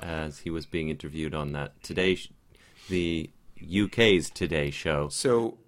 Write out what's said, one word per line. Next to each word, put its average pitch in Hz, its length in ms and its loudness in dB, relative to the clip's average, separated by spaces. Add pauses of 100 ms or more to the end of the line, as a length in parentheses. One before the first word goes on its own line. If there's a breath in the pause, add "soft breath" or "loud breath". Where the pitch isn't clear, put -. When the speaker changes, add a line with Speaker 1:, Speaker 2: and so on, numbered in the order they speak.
Speaker 1:
as 80 380 -6
he 82 100 -6
was 82 160 -4
being 80 240 -2
interviewed 76 440 -4
on 73 180 -2
that 71 320 -6
Today 92 320 2
sh-, - 120 -12 (600 soft breath)
the 85 420 0 (280)
U 95 300 0
K's 101 400 6
Today 76 440 0
show. 73 360 0
Speaker 2:
So 117 600 0